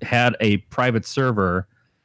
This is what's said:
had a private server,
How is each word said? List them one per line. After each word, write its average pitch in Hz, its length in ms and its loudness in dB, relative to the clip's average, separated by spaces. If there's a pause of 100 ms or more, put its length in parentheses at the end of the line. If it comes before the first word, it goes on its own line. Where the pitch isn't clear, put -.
had 120 380 0
a 104 180 2 (100)
private 123 360 -2
server, 98 640 -2 (360)